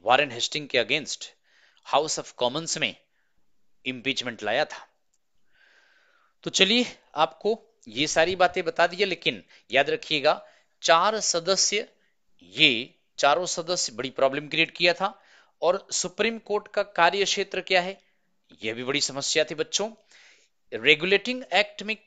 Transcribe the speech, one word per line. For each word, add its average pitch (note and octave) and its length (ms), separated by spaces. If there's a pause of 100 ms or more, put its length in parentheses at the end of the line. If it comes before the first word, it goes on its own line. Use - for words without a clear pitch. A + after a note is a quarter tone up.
वारेन C3 280
हेस्टिंग B2+ 380
के B2+ 100
against B2 500 (580)
हाउस D3+ 340
of - 120
कॉमन्स C#3 460
में A#2 160 (880)
इम्पीचमेंट B2 580
लाया A2+ 220
था। - 220 (1600)
तो E3+ 60
चलिए, G#3 340 (300)
आपको G3+ 440 (300)
ये A#2+ 180
सारी E3+ 300
बातें F3+ 280
बता E3 220
दी F3+ 100
है, G3+ 80
लेकिन D#3+ 380 (280)
याद C#3 200
रखिएगा, D3+ 440 (480)
चार F#3 380
सदस्य, F#3 680 (540)
ये A#2 520 (240)
चारों D#3 280
सदस्य - 460
बड़ी B2 180
प्रॉब्लम C3+ 380
क्रिएट D#3 220
किया E3+ 220
था। F#3+ 260 (440)
और F3+ 300
सुप्रीम A3 460
कोर्ट G#3 300
का - 140
कार्य F#3 420
क्षेत्र F#3 360
क्या F#3 200
है, F#3 200 (640)
यह A2 100
भी B2 100
बड़ी C#3 160
समस्या C#3 440
थी E3 100
बच्चों। D#3+ 360 (840)
रेगुलेटिंग F3+ 720 (100)
एक्ट G3+ 300
में G#3+ 140 (100)